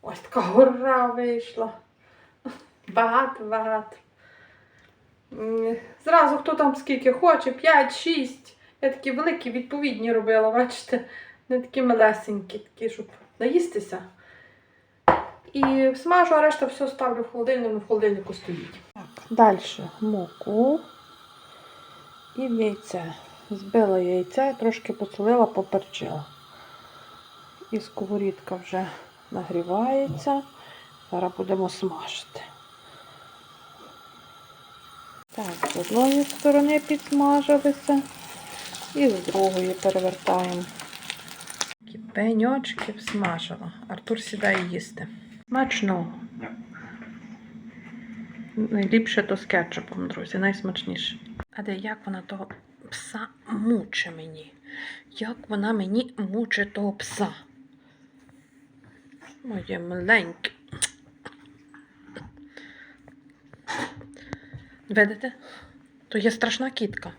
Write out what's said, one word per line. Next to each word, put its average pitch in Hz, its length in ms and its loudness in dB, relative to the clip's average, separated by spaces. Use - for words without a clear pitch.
Ось - 180 -12
така - 220 -2
гора 247 640 6
вийшла. 233 680 -4
Багато, 233 560 2
багато. 220 540 -2
М, 226 440 -2
зразу 302 320 8
хто 311 160 0
там 277 220 4
скільки 254 380 2
хоче, 311 380 6
п'ять, 285 440 6
шість. - 640 -4
Я 269 80 4
такі 262 220 -4
великі, 311 400 -2
відповідні 247 640 -2
робила, 220 380 4
бачите, 247 540 0
не 254 100 2
такі 262 220 -2
малесенькі, 214 760 4
такі, - 300 -8
щоб - 180 -10
наїстися. 240 600 0
І 269 420 4
смажу, 349 400 4
а 302 60 6
решта 302 240 4
все 269 220 -4
ставлю 240 340 -4
в 233 100 -6
холодильник, 233 520 -2
в - 40 -18
холодильнику 202 460 0
стоїть. - 460 -10
Так, 196 120 -16
далі 220 300 6
муку 214 800 0
і 262 120 -4
в 226 140 0
яйце. 185 520 -4
Збила 196 500 2
яйце, 180 600 0
трошки 226 340 -2
посолила, 214 520 4
поперчила. 196 800 -4
І 220 80 -2
сковорідка 196 760 -4
вже 185 320 -4
нагрівається. 226 1120 -2
Зараз 180 260 -2
будемо 185 320 -2
смажити. - 720 -8
Так, 185 360 -6
з - 60 -4
одної 254 460 4
сторони 294 560 4
підсмажилися 285 1200 2
і 285 140 6
з 185 160 0
другої 185 480 2
перевертаємо. 185 800 0
Такі - 120 -16
пеньочки 226 960 0
всмажила. 185 800 -6
Артур 220 340 -6
сідає 196 480 -2
їсти. - 380 -10
Смачного. 196 680 0
Найліпше 220 680 2
то 196 140 -2
з - 80 -10
кетчупом, - 600 -4
друзі, - 300 -8
найсмачніше. 95 840 -4
А - 100 -14
де, 202 140 -6
як 214 300 -8
вона 190 160 -8
того 190 260 -12
пса - 380 -12
мучить 208 720 -2
мені? 156 360 -16
Як 226 260 -8
вона 208 260 -2
мені 214 440 0
мучить 208 560 -2
того 202 180 -2
пса? 202 360 -6
Моє 190 300 -6
миленьке. 180 720 0
Видите? 208 440 2
То 220 100 -4
є 214 140 4
страшна 240 380 -2
кітка. 208 500 -6